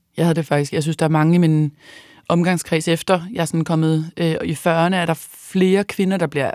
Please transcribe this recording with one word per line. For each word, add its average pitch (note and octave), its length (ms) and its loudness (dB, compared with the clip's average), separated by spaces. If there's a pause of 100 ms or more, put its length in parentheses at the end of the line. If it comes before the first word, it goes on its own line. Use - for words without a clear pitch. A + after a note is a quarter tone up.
(160)
Jeg D#3+ 80 0
havde E3+ 100 2
det D#3 120 -4
faktisk, D3 260 0
jeg D#3 100 -2
synes, D#3 140 -2
der - 80 -2
er D#3 60 2
mange D#3 240 4
i F3 40 4
min D#3 340 2 (560)
omgangskreds F3 600 0
efter, E3+ 320 0 (140)
jeg E3+ 60 -6
er E3 40 0
sådan D#3+ 200 -2
kommet, D#3+ 520 0
øh, E3 180 -2 (100)
i D#3+ 100 -4
fyrrerne, E3+ 420 0
er F3 100 -2
der E3 80 0 (240)
flere F#3 460 2
kvinder, F#3+ 320 -2
der F3 100 0
bliver C#3+ 280 -2